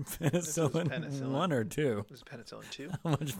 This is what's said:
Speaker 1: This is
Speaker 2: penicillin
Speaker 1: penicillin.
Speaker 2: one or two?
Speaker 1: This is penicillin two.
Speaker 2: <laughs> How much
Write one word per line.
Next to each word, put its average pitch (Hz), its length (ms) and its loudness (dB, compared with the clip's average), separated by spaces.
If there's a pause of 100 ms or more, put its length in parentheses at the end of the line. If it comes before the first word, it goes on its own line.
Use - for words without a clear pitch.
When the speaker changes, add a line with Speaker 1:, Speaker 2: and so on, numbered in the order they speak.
(180)
Speaker 1:
This 165 300 2
is 156 100 -2
Speaker 2:
penicillin 160 300 2
Speaker 1:
penicillin. 135 420 -2
Speaker 2:
one 160 220 2
or 120 120 4
two? 107 460 2
Speaker 1:
This 135 80 -14
is - 60 -18
penicillin 113 460 -14
two. 156 260 -10
Speaker 2:
<laughs> - 80 -8
How 165 60 2
much 139 300 2